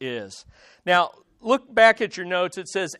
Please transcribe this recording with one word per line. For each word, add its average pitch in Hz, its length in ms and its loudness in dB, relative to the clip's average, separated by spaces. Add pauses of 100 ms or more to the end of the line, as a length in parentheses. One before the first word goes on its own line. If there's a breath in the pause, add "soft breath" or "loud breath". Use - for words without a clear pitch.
is. 117 460 -12 (400 soft breath)
Now, 175 240 2 (320)
look 262 300 -2
back 220 280 6
at 208 160 -4
your 185 80 -10
notes. 180 320 -4
It 180 120 -14
says, 185 320 -6